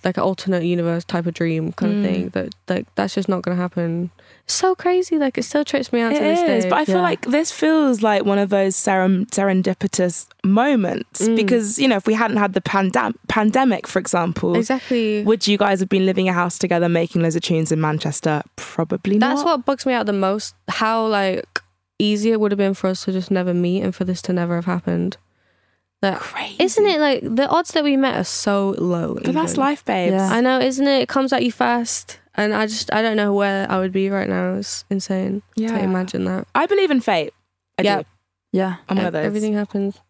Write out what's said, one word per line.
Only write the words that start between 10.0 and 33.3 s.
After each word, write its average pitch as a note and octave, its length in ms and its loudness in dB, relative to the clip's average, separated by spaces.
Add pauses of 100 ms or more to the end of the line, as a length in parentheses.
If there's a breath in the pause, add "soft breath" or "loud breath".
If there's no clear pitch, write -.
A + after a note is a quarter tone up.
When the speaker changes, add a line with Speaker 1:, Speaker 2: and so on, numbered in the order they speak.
Speaker 2:
moments A3 800 0
Speaker 1:
Mm. A3+ 160 2
Speaker 2:
because, A3 420 2
you C4+ 80 4
know, B3 80 4
if G3 140 0
we A3 60 4
hadn't A3 240 0
had G3+ 160 2
the F#3+ 60 0
pandem-, G3 540 0 (140)
pandemic, A3 580 2
for - 140 0
example, F3 560 0
Speaker 1:
Exactly. A3+ 680 0
Speaker 2:
would G#3 240 2
you G#3 100 4
guys G3 220 2
have F#3+ 100 0
been F#3+ 180 2
living F#3 220 2
a F#3 40 0
house F3 260 0
together, F3 300 2
making E3+ 340 2
loads E3 140 2
of E3 60 -2
tunes D#3+ 280 0
in D#3 100 2
Manchester? D3+ 640 0 (140)
Probably F#3+ 600 -2
Speaker 1:
That's C#4+ 260 2
Speaker 2:
not. D#4+ 140 0
Speaker 1:
what A#3+ 60 -8
bugs C4+ 220 0
me C4 60 2
out A3+ 140 0
the G#3 60 -2
most. G3 440 -2 (100)
How, A3 400 0
like, G3 540 -2 (400)
easy G#3 320 2
it A3 80 2
would G#3 100 2
have G3+ 80 -2
been G3 160 2
for F#3+ 160 -2
us F#3 140 -6
to F#3+ 80 -2
just F#3 180 -4
never F3+ 240 0
meet F3 280 0
and F#3 120 -2
for - 80 -6
this F3+ 200 -4
to F3+ 100 -4
never F3 240 -2
have E3+ 80 -4
happened. F3+ 540 -2 (840)
Like, F#3+ 160 -2
Speaker 2:
Crazy. - 400 -12
Speaker 1:
isn't G4 280 2
it, F4 120 2
like, C#4+ 240 2
the B3 260 0
odds E4+ 240 0
that D#4 120 0
we C#4+ 100 2
met C4+ 220 2
are F#3 80 -2
so G3 540 -2
low, E3+ 440 -2
Speaker 2:
But C4 120 -2
that's D#4+ 180 0
Speaker 1:
even. - 80 0
Speaker 2:
life, C#4+ 240 0
babes. F#3 300 0
Speaker 3:
Yeah. F#3+ 180 2
Speaker 1:
I A#3 80 2
know, B3+ 180 2
isn't C4 280 0
it? C#4 160 2
It B3 80 -2
comes C4+ 200 0
at B3 120 0
you A#3+ 100 0
fast. A#3+ 680 -2 (160)
And G#3 200 0
I G#3+ 120 0
just, A3 280 -6
I G#3+ 80 2
don't A3 160 2
know G#3 160 2